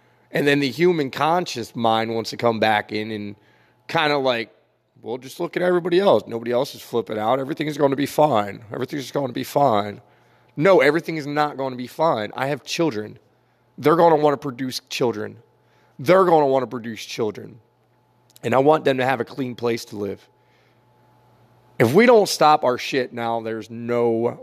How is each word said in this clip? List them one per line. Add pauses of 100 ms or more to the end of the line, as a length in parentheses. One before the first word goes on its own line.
(300)
And
then
the
human
conscious
mind
wants
to
come
back
in
and (520)
kinda,
like, (520)
well,
just
look
at
everybody
else.
Nobody
else
is
flipping
out.
Everything
is
gonna
be
fine.
Everything
is
gonna
be
fine. (560)
No,
everything
is
not
gonna
be
fine.
I
have
children. (580)
They're
gonna
wanna
produce
children. (560)
They're
gonna
wanna
produce
children. (840)
And
I
want
them
to
have
a
clean
place
to
live. (1500)
If
we
don't
stop
our
shit
now,
there's
no